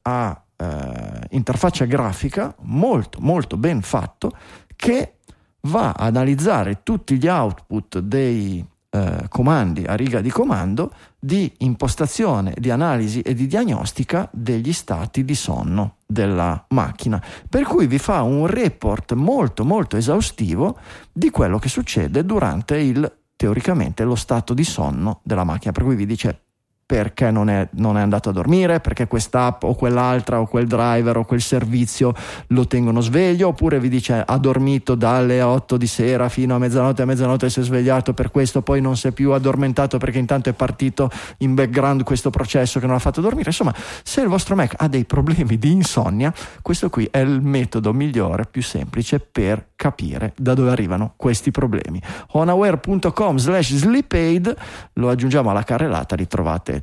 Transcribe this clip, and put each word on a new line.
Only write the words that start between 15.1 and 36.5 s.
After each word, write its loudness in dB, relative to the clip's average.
di -2
sonno -2
della -2
macchina, -2
per 2
cui 2
vi 2
fa 0
un 2
report -2
molto, 0
molto 0
esaustivo 0
di 2
quello 2
che -4
succede -2
durante 0
il, 0
teoricamente, 0
lo 0
stato -2
di 2
sonno -2
della -2
macchina, -2
per -2
cui 2
vi -2
dice -4
perché 0
non 2
è, 0
non 2
è 2
andato 0
a 0
dormire, 2
perché -2
quest'app 0
o 0
quell'altra 0
o 0
quel 0
driver 2
o 0
quel 0
servizio 2
lo 4
tengono 2
sveglio, 4
oppure 2
vi 2
dice: 0
"Ha 0
dormito 2
dalle 2
otto 2
di 0
sera 0
fino 0